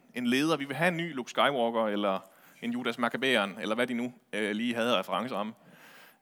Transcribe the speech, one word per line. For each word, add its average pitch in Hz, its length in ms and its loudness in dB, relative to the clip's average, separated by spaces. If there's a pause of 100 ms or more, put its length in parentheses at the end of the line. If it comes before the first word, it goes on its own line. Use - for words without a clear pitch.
(140)
en 123 140 -4
leder. 147 300 2
Vi 139 80 -8
vil 139 100 -6
have 160 120 2
en 175 100 2
ny 170 160 -6
Luke 127 160 -6
Skywalker, 117 580 2
eller 101 320 2 (420)
en 117 100 -4
Judas 120 260 -4
Maccabæeren, 117 640 2
eller 104 140 -2
hvad 123 120 2
de 123 60 -4
nu, 123 200 -4 (200)
øh, 104 180 -2
lige 113 240 -2
havde 117 200 2
af 92 40 2
referenceramme." 104 540 -4 (680)